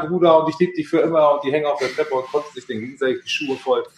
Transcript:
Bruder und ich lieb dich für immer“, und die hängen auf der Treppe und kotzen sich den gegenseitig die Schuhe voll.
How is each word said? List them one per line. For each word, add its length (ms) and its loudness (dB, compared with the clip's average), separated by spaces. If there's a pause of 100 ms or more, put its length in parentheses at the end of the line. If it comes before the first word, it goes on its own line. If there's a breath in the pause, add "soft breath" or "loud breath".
Bruder 360 6
und 40 0
ich 120 -6
lieb 140 0
dich 140 -6
für 120 0
immer“, 340 4
und 100 -6
die 80 -2
hängen 140 0
auf 140 -2
der 120 -4
Treppe 220 -4
und 120 -2
kotzen 280 -6
sich 120 -16
den 140 -8
gegenseitig 440 -4
die 40 -16
Schuhe 280 -4
voll. 260 0 (160)